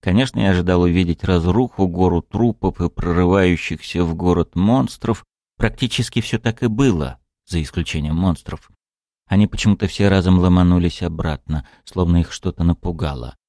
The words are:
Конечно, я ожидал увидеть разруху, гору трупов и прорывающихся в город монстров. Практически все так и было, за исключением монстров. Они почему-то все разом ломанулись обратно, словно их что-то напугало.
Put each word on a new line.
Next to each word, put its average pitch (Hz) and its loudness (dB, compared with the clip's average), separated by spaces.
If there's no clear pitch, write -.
Конечно, 110 0
я 98 2
ожидал 90 2
увидеть 87 0
разруху, 95 0
гору 87 0
трупов 107 -2
и 87 0
прорывающихся 87 0
в 82 -2
город 87 0
монстров. 113 -2
Практически 120 -2
все - -6
так 113 -4
и 123 0
было, 107 0
за 85 -4
исключением 78 -4
монстров. - -4
Они 101 2
почему-то 101 0
все 101 0
разом 92 4
ломанулись 90 2
обратно, 80 -6
словно 87 0
их 85 0
что-то - -6
напугало. 80 -4